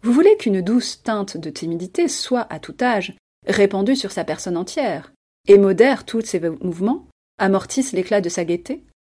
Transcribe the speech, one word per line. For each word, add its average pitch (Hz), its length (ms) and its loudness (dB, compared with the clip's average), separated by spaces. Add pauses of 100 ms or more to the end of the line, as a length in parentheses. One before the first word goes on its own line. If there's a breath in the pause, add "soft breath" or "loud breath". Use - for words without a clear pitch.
Vous 233 100 0
voulez 359 260 6
qu'une 196 240 0
douce 226 420 -2
teinte 202 340 -4
de 156 120 -10
timidité 170 580 -4
soit, - 440 -2
à - 80 -10
tout - 220 -16
âge, 233 340 -2 (320)
répandue 202 480 2
sur 214 160 -6
sa 165 120 -6
personne 170 340 -6
entière, 185 560 -6 (340)
et 202 100 10
modère 202 460 4
tous 226 180 -6
ses 202 180 -6
mouvements, 180 680 -4 (320)
amortisse 233 540 0
l'éclat 202 280 0
de 170 80 -4
sa 175 140 -4
gaieté, 175 400 -6 (320)